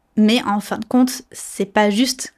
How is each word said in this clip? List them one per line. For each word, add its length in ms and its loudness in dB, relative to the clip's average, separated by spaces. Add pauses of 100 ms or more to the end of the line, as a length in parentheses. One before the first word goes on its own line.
(160)
Mais 260 4
en 160 -2
fin 200 -6
de 60 -10
compte, 460 0
c'est 360 -10
pas 240 2
juste 480 -2